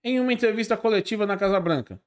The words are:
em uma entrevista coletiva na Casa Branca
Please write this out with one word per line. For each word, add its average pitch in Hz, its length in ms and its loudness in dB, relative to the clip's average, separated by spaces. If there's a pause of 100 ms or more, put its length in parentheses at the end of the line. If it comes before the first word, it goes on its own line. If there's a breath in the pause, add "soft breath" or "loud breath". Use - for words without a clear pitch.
em 254 160 0
uma 254 140 0
entrevista 226 440 0
coletiva 214 480 0
na 196 120 -2
Casa 196 220 2
Branca 147 480 -2